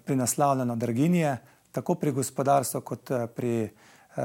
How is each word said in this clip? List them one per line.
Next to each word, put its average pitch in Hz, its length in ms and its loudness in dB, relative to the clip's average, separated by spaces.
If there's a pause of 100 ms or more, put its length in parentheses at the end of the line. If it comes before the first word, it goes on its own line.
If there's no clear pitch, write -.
pri 143 100 0
naslavljanju 131 600 0
draginje, 135 600 2 (340)
tako 165 240 -2
pri 151 160 -2
gospodarstvu 135 720 0
kot, - 300 -8
eh, 120 160 -2
pri, 117 340 -2
eh, 107 80 -4 (560)